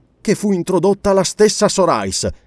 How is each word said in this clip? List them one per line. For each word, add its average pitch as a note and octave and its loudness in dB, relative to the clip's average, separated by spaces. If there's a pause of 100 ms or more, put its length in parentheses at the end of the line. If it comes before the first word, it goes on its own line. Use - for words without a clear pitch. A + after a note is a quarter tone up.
(220)
che G#3 0
fu G#3 -2
introdotta F#3+ 0
la F#3+ 2
stessa - 2
Sir D3+ 0
Ice, F#3 -4 (160)